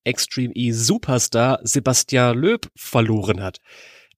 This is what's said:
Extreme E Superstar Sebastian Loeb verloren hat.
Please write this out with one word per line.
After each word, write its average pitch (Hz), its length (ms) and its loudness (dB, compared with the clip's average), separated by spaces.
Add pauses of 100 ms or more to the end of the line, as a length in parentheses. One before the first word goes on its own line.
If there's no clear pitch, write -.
Extreme 123 500 -4
E 120 160 -2
Superstar 120 920 0
Sebastian 123 720 2
Loeb 196 380 0
verloren 107 680 0
hat. 95 180 -10 (580)